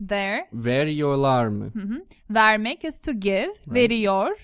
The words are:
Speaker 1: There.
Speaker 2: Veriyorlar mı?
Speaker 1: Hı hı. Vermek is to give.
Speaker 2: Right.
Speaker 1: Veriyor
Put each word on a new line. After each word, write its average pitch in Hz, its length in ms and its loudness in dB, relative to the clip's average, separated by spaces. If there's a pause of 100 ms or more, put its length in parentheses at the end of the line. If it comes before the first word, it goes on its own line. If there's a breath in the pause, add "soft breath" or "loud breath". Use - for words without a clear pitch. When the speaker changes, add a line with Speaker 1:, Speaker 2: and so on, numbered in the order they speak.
Speaker 1:
There. 202 440 -2
Speaker 2:
Veriyorlar 139 960 2
mı? 104 180 -2 (100)
Speaker 1:
Hı 214 60 -6
hı. 226 240 -8 (260 soft breath)
Vermek 220 540 2
is 311 160 -8
to 311 120 -6
give. 196 360 0
Speaker 2:
Right. 392 260 -12
Speaker 1:
Veriyor 220 560 2 (140)